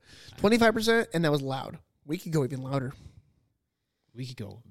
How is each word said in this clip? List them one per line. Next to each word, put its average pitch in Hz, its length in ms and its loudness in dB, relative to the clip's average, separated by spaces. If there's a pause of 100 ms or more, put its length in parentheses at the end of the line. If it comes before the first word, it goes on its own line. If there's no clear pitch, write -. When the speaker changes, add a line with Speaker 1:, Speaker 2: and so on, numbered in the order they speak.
(380)
Speaker 1:
Twenty-five 220 380 4
percent, 226 380 2
and 165 120 2
that 151 60 4
was 147 100 2
loud. 135 380 -8 (260)
We 160 140 -6
could 170 120 -10
go 156 120 2
even 127 180 -4
louder. 135 320 -4 (1200)
Speaker 2:
We 123 140 -12
could 127 100 -14
go 101 340 -14